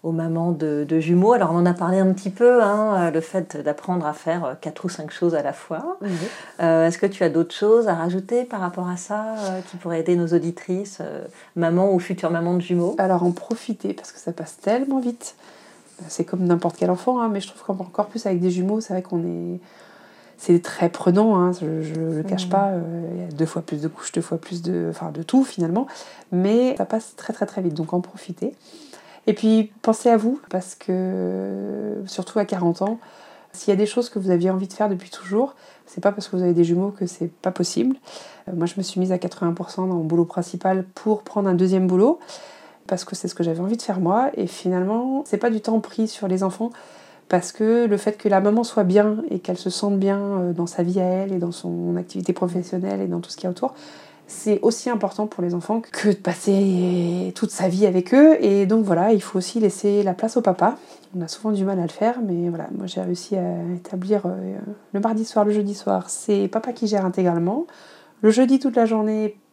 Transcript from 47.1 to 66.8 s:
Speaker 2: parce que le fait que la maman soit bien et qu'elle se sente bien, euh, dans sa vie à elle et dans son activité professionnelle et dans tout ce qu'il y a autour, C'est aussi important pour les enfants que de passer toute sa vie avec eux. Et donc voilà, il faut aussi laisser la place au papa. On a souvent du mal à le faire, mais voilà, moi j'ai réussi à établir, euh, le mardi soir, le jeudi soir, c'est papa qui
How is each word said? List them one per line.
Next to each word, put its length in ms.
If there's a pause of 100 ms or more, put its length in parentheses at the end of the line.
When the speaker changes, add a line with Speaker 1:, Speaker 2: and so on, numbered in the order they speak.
Speaker 2:
parce 240
que 340
le 120
fait 160
que 160
la 100
maman 240
soit 220
bien 320 (120)
et 100
qu'elle 180
se 120
sente 300
bien, 200
euh, 340
dans 140
sa 160
vie 180
à 20
elle 300
et 60
dans 120
son 460
activité 340
professionnelle 720
et 60
dans 120
tout 100
ce 60
qu'il 80
y 40
a 20
autour, 240 (560)
C'est 320
aussi 280
important 360
pour 160
les 140
enfants 260
que 280
de 60
passer 1160
toute 160
sa 200
vie 160
avec 280
eux. 300
Et 220
donc 180
voilà, 300
il 80
faut 160
aussi 240
laisser 420
la 100
place 220
au 60
papa. 340 (420)
On 40
a 80
souvent 220
du 120
mal 160
à 40
le 40
faire, 340
mais 280
voilà, 180 (100)
moi 100
j'ai 140
réussi 360
à 260 (100)
établir, 520
euh, 320 (340)
le 80
mardi 240
soir, 220
le 60
jeudi 220
soir, 360
c'est 400
papa 240
qui 140